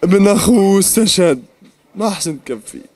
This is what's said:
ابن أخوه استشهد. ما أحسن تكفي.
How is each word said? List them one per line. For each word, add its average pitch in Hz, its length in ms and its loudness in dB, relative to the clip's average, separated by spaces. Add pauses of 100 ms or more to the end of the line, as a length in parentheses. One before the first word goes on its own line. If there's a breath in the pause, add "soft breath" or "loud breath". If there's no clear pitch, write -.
ابن 196 240 4
أخوه 202 520 2
استشهد. 185 640 0 (520)
ما 208 120 -4
أحسن 165 360 -8
تكفي. 107 380 -14 (140)